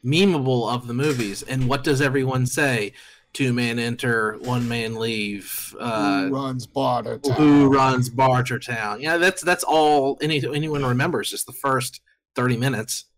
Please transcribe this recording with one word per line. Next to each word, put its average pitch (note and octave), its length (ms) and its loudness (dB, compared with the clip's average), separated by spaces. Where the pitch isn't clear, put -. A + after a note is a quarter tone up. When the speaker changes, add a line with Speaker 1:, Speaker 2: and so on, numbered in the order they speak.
Speaker 1:
memeable C3 680 2
of B2 140 -6
the A#2+ 80 -8
movies. B2 480 -2
And C3 260 -2
what C3 160 -2
does C#3 160 2
everyone C3 460 0
say? B2 460 0
"Two C3 200 0
man A#2+ 260 0
enter, A#2 640 -2
one B2 260 -2
man A#2 300 -4
leave." G#2 840 -6
Uh, G2+ 460 -2
Speaker 2:
Who F#2+ 100 -2
runs C3 320 -6
Barter A#2+ 520 -4
Town? C3 180 0
Speaker 1:
"Who C#3+ 320 8
runs C3 400 4
Barter B2+ 500 2
Town?" A2 420 -6
Yeah, D#3+ 180 0
that's, F#3 240 2
that's F3 220 0
all D3+ 560 4
any, D3+ 320 0
anyone D3 320 -2
remembers B2+ 480 0
is G2+ 120 -8
the B2 80 -16
first C3 480 -2
thirty B2 220 2
minutes. A2+ 480 -4